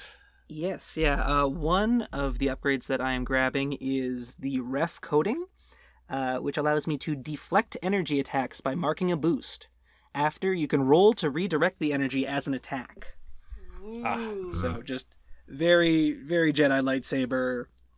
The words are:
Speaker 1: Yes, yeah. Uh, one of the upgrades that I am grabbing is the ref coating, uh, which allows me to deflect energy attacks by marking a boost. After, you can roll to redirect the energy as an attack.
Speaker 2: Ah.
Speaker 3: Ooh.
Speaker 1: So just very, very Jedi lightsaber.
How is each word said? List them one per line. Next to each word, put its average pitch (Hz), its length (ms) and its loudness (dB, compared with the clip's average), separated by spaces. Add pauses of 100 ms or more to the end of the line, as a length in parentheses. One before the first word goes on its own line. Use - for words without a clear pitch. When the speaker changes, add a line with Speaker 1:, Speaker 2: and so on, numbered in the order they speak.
(480)
Speaker 1:
Yes, 156 480 -6
yeah. 147 280 2
Uh, 143 240 2
one 185 540 0 (100)
of 135 260 -2
the 135 100 0
upgrades 131 380 -2
that 131 140 -2
I 131 140 -2
am 127 100 -4
grabbing 135 560 0
is 127 540 -4
the 135 260 -4
ref 135 400 -4
coating, 214 460 0 (640)
uh, 131 260 -2
which 143 220 -4
allows 151 280 2
me 151 120 0
to 151 180 -4
deflect 151 680 -2
energy 170 380 0
attacks 135 400 -4
by 135 140 -2
marking 175 360 0
a 175 60 2
boost. 151 520 -2 (460)
After, 156 380 0
you 160 160 0
can 139 140 2
roll 170 320 8
to 156 160 -2
redirect 165 500 0
the 151 120 0
energy 135 340 0
as 139 200 -4
an 139 80 -2
attack. - 600 -8 (920)
Speaker 2:
Ah. 226 140 -2
Speaker 3:
Ooh. 202 340 -8
Speaker 1:
So 85 300 -4
just - 260 -8 (400)
very, 160 640 4
very 156 400 2
Jedi 139 300 4
lightsaber. 127 840 0 (340)